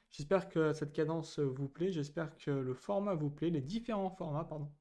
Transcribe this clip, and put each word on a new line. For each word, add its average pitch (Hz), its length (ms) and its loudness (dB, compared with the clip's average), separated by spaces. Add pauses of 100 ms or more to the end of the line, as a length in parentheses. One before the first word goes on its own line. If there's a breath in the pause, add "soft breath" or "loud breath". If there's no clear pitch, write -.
(100)
j'espère - 400 2
que 156 240 4
cette 147 180 -4
cadence 160 460 0
vous 135 300 2
plaît, 185 240 -2
j'espère 151 440 -4
que - 140 -4
le 131 240 0
format 202 400 0
vous 147 160 2
plaît, 156 180 0
les 156 140 2
différents 202 480 -2
formats, 165 340 -2
pardon, 151 260 -6 (100)